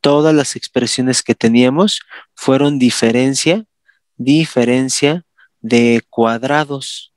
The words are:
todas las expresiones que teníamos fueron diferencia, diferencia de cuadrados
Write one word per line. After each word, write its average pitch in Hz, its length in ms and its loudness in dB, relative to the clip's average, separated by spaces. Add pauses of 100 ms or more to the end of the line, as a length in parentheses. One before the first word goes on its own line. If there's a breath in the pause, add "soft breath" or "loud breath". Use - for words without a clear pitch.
todas 151 340 2
las 143 220 -2
expresiones 123 640 -4
que 117 120 0
teníamos 156 640 2 (340 loud breath)
fueron 139 440 0
diferencia, 131 880 0 (500)
diferencia 131 1080 0 (380 soft breath)
de 117 480 2
cuadrados 135 1080 -4